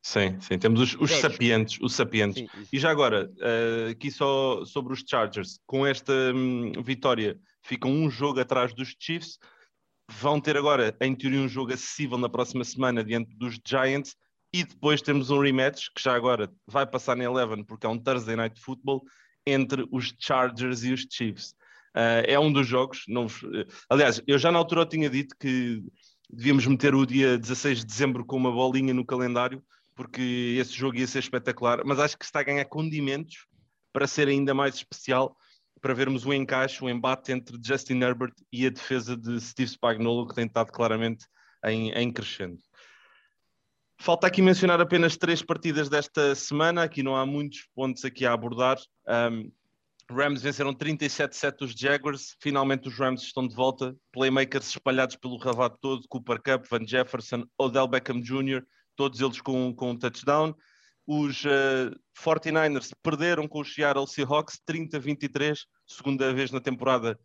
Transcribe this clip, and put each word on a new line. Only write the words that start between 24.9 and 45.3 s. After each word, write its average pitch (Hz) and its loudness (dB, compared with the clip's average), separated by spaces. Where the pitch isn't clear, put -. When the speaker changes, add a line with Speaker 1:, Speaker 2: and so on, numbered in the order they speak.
Speaker 1:
dito 135 -4
que 123 -2
devíamos 123 4
meter 139 4
o 135 6
dia 127 4
dezasseis 123 -2
de 113 -8
dezembro 120 -2
com 135 -4
uma 127 2
bolinha 131 2
no 123 0
calendário, 127 -2
porque 123 -2
esse 123 -2
jogo 123 -4
ia 127 0
ser 135 -4
espetacular, 120 -2
mas 139 0
acho 147 0
que - -14
está - -4
a 139 -2
ganhar 143 0
condimentos 151 -4
para 139 0
ser 147 2
ainda 139 2
mais 135 2
especial, - -2
para 131 0
vermos 127 0
o 139 2
encaixe, 135 -2
o 127 -2
embate 127 -2
entre 123 -6
Justin 127 -2
Herbert 123 0
e 123 0
a 131 4
defesa 123 -4
de 117 -4
Steve 120 -4
Spagnuolo, 117 0
que - -12
tem 117 0
estado 113 -2
claramente 113 -2
em, 110 -2
em 120 0
crescendo. 90 -10
Falta 170 2
aqui 185 4
mencionar 185 6
apenas 170 4
três 165 0